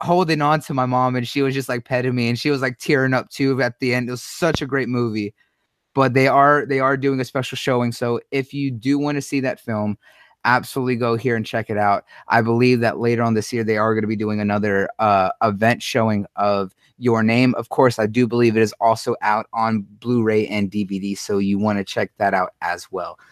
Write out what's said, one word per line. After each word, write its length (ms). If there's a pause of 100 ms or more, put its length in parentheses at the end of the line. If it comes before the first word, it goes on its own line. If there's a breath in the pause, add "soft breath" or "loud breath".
holding 400
on 200
to 120
my 120
mom, 280
and 140
she 140
was 120
just, 140
like, 160
petting 320
me, 120
and 100
she 120
was, 100
like, 180
tearing 360
up 160
too 320
at 160
the 160
end. 140
It 40
was 100
such 380
a 60
great 220
movie. 440 (600)
But 180
they 140
are, 400
they 140
are 160
doing 240
a 40
special 300
showing, 380
so 280 (120)
if 200
you 200
do 260
wanna 240
see 180
that 200
film, 360 (480 soft breath)
absolutely 520
go 200
here 200
and 100
check 240
it 80
out. 260 (220 loud breath)
I 160
believe 380
that 180
later 240
on 120
this 180
year, 100
they 160
are 160
gonna 140
be 80
doing 240
another, 580
uh, 320 (100)
event 440
showing 500
of 400 (240)
Your 240
Name. 320
Of 140
course, 320
I 60
do 200
believe 300
it 40
is 200
also 420
out 300
on 340 (140)
Blu-ray 480
and 200
D 140
V 160
D, 160
so 240
you 220
wanna 240
check 340
that 160
out 260
as 300
well. 280 (140)